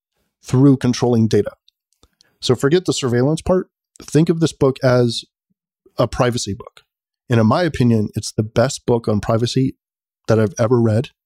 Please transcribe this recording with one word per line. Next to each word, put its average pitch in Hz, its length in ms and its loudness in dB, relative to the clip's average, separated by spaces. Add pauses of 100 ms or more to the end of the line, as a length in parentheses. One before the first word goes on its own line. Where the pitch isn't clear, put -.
(420)
through 135 340 4
controlling 120 520 0
data. 107 240 0 (880)
So 123 160 0
forget 160 280 0
the - 80 -2
surveillance 131 480 -2
part. 185 300 -2 (320)
Think 160 260 0
of 165 120 -2
this - 120 0
book 135 300 0
as 123 420 0 (720)
a 120 120 0
privacy 120 440 -4
book. - 300 -14 (480)
And 117 80 2
in 110 80 4
my 143 160 2
opinion, 117 540 0
it's - 160 -8
the 113 100 -4
best 117 420 -4
book 117 220 -2
on 107 140 -2
privacy 120 560 -2 (500)
that 110 140 2
I've 101 180 -2
ever 120 220 2
read. 113 300 0 (140)